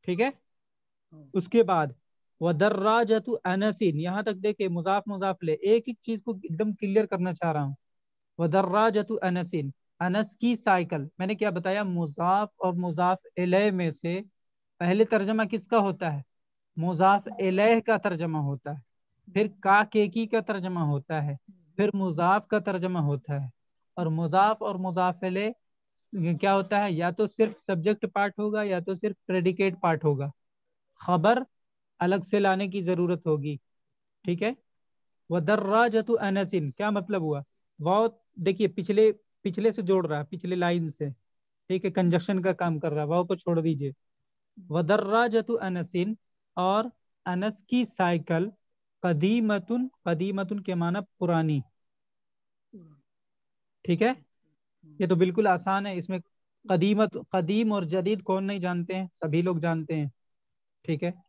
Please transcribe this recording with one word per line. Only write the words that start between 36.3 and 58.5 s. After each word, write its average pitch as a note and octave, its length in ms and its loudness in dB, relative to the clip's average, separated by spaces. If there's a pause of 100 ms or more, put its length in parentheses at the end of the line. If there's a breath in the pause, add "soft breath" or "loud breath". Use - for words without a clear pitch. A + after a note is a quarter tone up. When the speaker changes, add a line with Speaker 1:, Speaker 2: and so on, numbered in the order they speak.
Speaker 1:
क्या G#3 200 -4
मतलब G3+ 320 -2
हुआ? D3 200 -4 (380)
वाव G#3 320 2 (280)
देखिए, F#3+ 280 0
पिछले, G#3+ 420 4 (340)
पिछले G3+ 280 0
से A3 100 -6
जोड़ F3+ 240 2
रहा D3 120 -2
है, D3 60 -4
पिछले F3+ 320 -6
लाइन F3 340 0
से, C#3+ 200 -6
ठीक - 760 -8
है, F#3+ 60 0
कंजक्शन F3+ 520 2
का F#3 120 0
काम E3+ 240 -2
कर D#3 140 -2
रहा D3+ 80 -2
है, D3+ 60 -2
वाव F3 200 2
को F3+ 100 -2
छोड़ E3+ 240 0
दीजिए। C#3+ 320 -2 (800)
वदर्राजतु G#3+ 840 2
अनसिन, F#3 600 -4 (400)
और G3+ 340 0 (360)
अनस F#3+ 440 -4
की B3 140 2
साइकिल, F3 640 0 (520)
कदीमतुन, G#3 880 2 (180)
कदीमतुन G3 500 -2
के F#3 160 -4
माना F3 260 0 (200)
पुरानी, D#3+ 420 2 (2250)
ठीक F3 180 0
है। B3 120 2 (840)
ये F#3 60 2
तो F3 100 4
बिल्कुल F#3 320 2
आसान F#3+ 380 0
है। F#3+ 120 -6
इसमें F3+ 220 -6 (440)
कदीमत, G3+ 520 2 (180)
कदीम G#3 380 0
और G3 120 0
जदीद F#3 380 -2
कौन F#3+ 220 -2
नहीं G3 160 -4